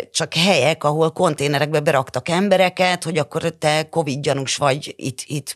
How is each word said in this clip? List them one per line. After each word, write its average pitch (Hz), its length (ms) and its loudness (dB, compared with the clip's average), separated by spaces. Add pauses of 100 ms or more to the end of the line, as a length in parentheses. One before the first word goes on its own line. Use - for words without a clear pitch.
(120)
csak - 220 -4
helyek, 160 500 2
ahol 156 280 2
konténerekbe 147 680 0
beraktak 147 480 0
embereket, 180 760 2
hogy 156 140 -2
akkor 156 240 -2
te 156 460 0
covid 151 320 -2
gyanús 135 360 -2
vagy, 143 400 -2
itt, - 300 -8
itt - 300 -8